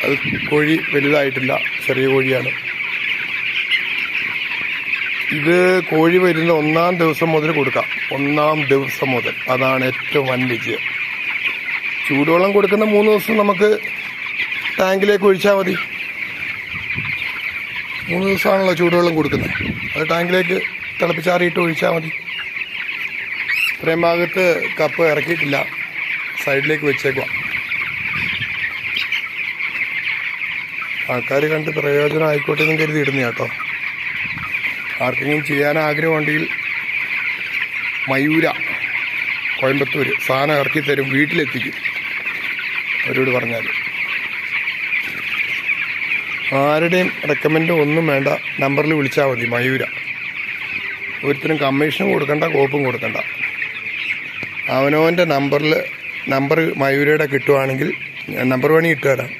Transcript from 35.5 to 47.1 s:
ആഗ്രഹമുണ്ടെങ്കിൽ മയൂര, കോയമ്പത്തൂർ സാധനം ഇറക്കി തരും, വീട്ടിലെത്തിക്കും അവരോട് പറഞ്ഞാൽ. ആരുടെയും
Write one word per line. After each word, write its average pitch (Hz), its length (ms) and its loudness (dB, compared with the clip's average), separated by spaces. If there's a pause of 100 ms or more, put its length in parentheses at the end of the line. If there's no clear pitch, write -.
ആഗ്രഹമുണ്ടെങ്കിൽ 156 580 2 (1700)
മയൂര, 151 340 4 (1120)
കോയമ്പത്തൂർ 135 480 0 (200)
സാധനം 139 340 2
ഇറക്കി 139 260 0
തരും, 135 280 2
വീട്ടിലെത്തിക്കും 143 600 0 (1300)
അവരോട് 131 320 2
പറഞ്ഞാൽ. 117 280 -2 (3000)
ആരുടെയും 170 460 2 (220)